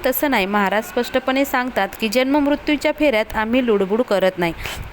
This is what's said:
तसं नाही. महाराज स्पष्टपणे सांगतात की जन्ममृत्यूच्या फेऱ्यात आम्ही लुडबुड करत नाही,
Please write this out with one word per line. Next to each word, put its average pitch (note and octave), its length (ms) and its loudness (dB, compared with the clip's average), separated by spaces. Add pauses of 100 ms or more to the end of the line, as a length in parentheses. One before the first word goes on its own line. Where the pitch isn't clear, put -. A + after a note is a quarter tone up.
तसं C#4 260 0
नाही. G#3+ 140 2
महाराज G3+ 380 0
स्पष्टपणे B3+ 640 -2
सांगतात B3 560 -2
की A3 80 0
जन्ममृत्यूच्या C#4+ 840 2
फेऱ्यात C4+ 440 0
आम्ही A3+ 300 2
लुडबुड G3+ 360 2
करत F#3 360 2
नाही, F3 160 -2 (400)